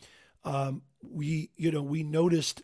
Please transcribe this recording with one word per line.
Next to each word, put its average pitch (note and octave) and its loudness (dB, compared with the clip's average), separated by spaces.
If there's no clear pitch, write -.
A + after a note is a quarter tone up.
um, C#3 -2
we, D#3 -4
you D#3+ 0
know, D3+ 0
we D3 -2
noticed D#3+ 2